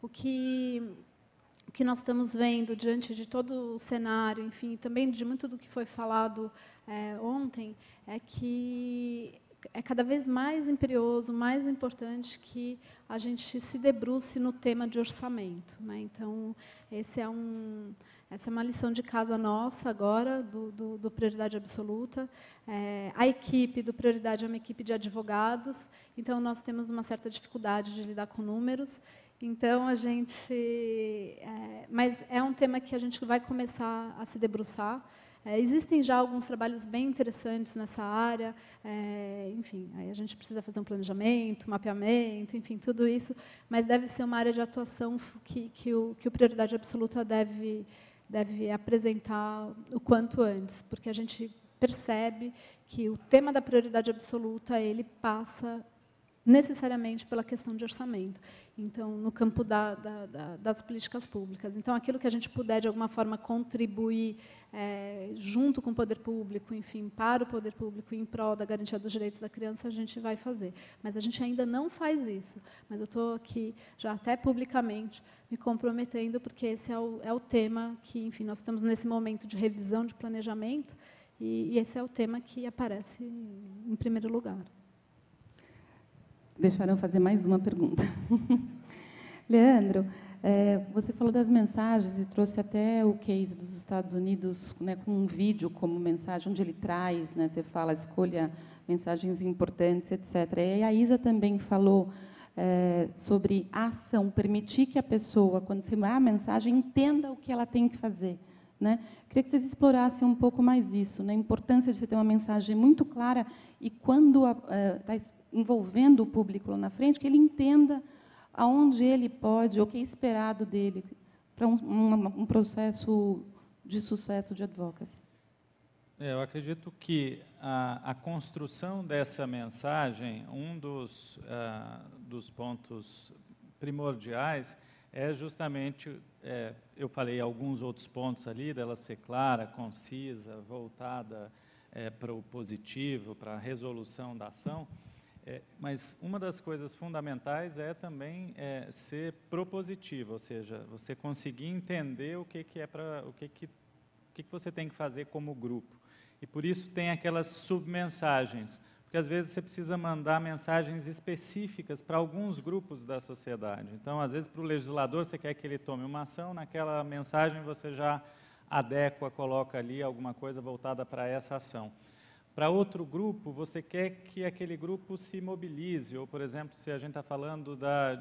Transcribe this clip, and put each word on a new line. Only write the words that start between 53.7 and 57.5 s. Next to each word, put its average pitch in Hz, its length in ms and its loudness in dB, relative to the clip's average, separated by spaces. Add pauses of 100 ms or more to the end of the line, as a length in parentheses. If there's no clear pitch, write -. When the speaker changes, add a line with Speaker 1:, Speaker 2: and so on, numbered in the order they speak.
Speaker 1:
absoluta, 226 680 -4
ele 220 240 -2
passa 226 800 -4 (640)
necessariamente 247 800 6
pela 226 180 -2
questão 233 320 -6